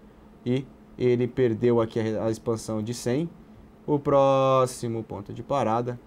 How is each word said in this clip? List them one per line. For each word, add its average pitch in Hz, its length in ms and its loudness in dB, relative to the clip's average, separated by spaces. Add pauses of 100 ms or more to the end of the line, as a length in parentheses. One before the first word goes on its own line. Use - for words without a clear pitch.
(460)
E 131 220 -2 (300)
ele 123 300 2
perdeu 117 540 2
aqui 113 180 -2
a 110 40 -2
re-, 110 160 -2
a 110 100 0
expansão 110 540 -4
de 120 100 -6
cem. 131 340 -2 (600)
O 147 100 2
próximo 135 1040 2
ponto 101 300 -12
de 113 80 -12
parada 120 640 -2